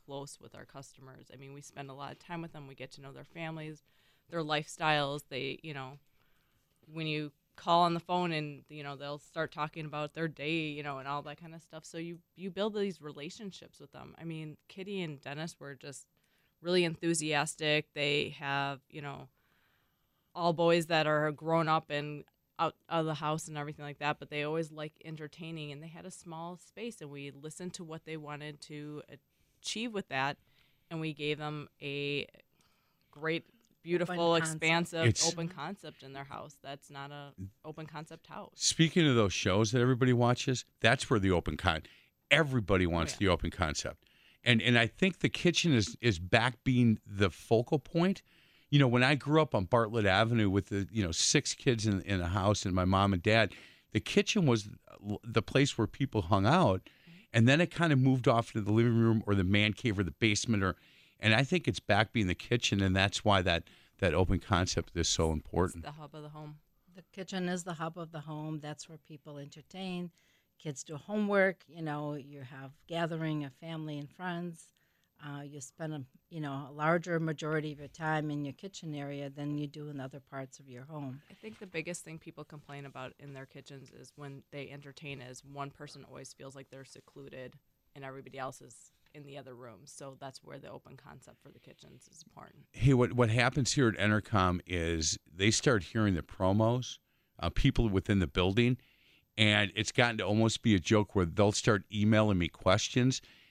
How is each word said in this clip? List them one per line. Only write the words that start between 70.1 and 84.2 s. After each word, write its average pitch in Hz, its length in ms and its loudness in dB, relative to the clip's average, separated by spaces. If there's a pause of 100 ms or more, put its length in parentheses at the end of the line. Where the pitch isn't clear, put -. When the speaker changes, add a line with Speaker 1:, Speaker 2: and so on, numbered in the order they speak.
Speaker 2:
Kids 151 260 -10
do 156 140 -12
homework. 202 680 0
You 160 160 -14
know, 147 320 -6
you 143 260 -14
have 135 300 -16 (160)
gathering 160 580 -4
of 131 80 -12
family 156 460 -10
and 147 100 -12
friends. 175 600 -10 (560)
Uh, 143 180 -10
you 143 180 -14
spend 156 320 -10
a, 147 80 -8 (280)
you 165 120 -10
know, 139 280 -8
a 143 40 -18
larger 165 480 0
majority 156 500 -4
of 143 80 -14
your 143 80 -14
time 156 420 -2
in 147 140 -4
your 139 100 -6
kitchen 185 400 -12
area 143 360 -8
than 147 280 -6
you 147 80 -4
do 147 220 -12
in 147 140 -10
other 135 180 -12
parts 135 400 -14
of 139 80 -20
your 123 160 -16
home. 147 380 -10 (100)
Speaker 1:
I - 20 -20
think 220 240 -18
the 208 80 -16
biggest 175 380 -8
thing 160 160 -16
people 151 240 -18
complain 143 420 -16
about 131 320 -14
in 143 160 -18
their 135 120 -14
kitchens 135 520 -20
is 131 200 -20
when 139 340 -16